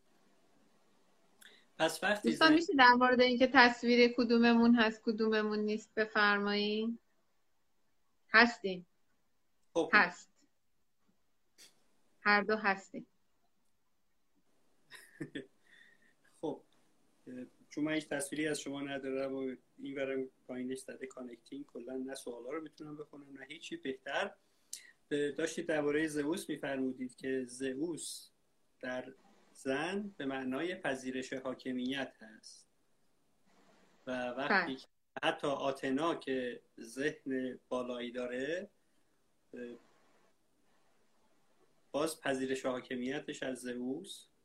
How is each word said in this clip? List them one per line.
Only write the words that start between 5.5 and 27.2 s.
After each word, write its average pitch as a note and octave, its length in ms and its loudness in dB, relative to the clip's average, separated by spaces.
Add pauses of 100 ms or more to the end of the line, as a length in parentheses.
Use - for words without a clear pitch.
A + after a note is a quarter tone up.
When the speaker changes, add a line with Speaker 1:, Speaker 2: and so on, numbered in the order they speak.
Speaker 2:
نیست G#3+ 360 -4
بفرمایین؟ G#3 1040 2 (1300)
هستیم. G3 580 4 (840)
Speaker 1:
خب. D#3+ 200 0
Speaker 2:
هست. G3 380 2 (1900)
هر G#3 200 4
دو G#3 140 0
هستیم. G3+ 520 -4 (2000)
Speaker 1:
<laughs> - 300 -12 (920)
خب، D3 220 -6 (1040)
چون D3 140 -4
من D#3 100 -2
هیچ D#3 140 -2
تصویری D3 400 -4
از D3+ 120 -2
شما C#3 220 -8
ندارم C3+ 540 -6
و C3 200 -6 (220)
این C#3 200 -10
ورم C3+ 320 -4 (180)
پایینش B2+ 320 -8
زده B2 280 -14
کانکتینگ، B2+ 580 -14
کلاً B2+ 320 -12
نه C3+ 180 -8
سوالا A#2+ 340 -12
رو D#3+ 120 -8
می‌تونم D3+ 360 -16
بخونم C#3+ 420 -18
نه C3 60 -16
هیچی. E3 320 -14
بهتر D3 540 -6 (800)
داشتید D3+ 580 -2
درباره D3+ 400 0
زئوس D3+ 420 -4
می‌فرمودید C3 680 -4
که C3 320 -4